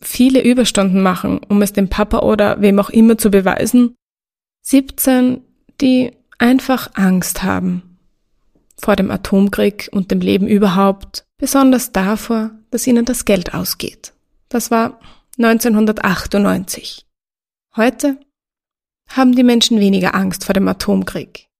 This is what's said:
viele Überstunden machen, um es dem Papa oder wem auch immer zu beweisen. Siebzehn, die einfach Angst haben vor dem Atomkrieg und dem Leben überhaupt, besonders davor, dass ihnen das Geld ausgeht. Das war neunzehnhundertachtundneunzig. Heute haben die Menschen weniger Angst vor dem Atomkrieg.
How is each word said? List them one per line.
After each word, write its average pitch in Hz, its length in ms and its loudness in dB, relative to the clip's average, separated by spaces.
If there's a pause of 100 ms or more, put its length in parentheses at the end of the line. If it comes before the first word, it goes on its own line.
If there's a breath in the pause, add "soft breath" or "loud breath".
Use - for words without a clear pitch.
viele 262 400 2
Überstunden 202 600 0
machen, 185 380 -2 (100)
um 202 120 2
es 202 120 -2
dem 196 160 0
Papa - 300 -2
oder 208 420 0
wem 202 180 4
auch 202 100 -2
immer 226 280 4
zu 214 120 0
beweisen. 220 680 2 (680)
Siebzehn, 254 800 0 (400)
die 254 300 2 (260)
einfach 254 560 0
Angst 185 500 -2
haben 180 540 -6 (800)
vor 208 180 0
dem 196 160 0
Atomkrieg 202 800 -2
und 190 200 -4
dem 185 100 0
Leben 190 260 2
überhaupt, 196 800 0 (120)
besonders 269 540 2
davor, 220 600 -4 (200)
dass - 160 -4
ihnen 233 160 2
das 247 220 -4
Geld 190 280 0
ausgeht. - 600 -10 (340)
Das 233 240 -6
war 226 300 -2 (360 soft breath)
neunzehnhundertachtundneunzig. 214 1700 -2 (680)
Heute 262 440 -2 (920)
haben 254 260 2
die 254 80 4
Menschen 233 360 2
weniger 196 360 2
Angst 190 300 -4
vor 196 80 -2
dem 190 140 0
Atomkrieg. 190 840 -6 (100)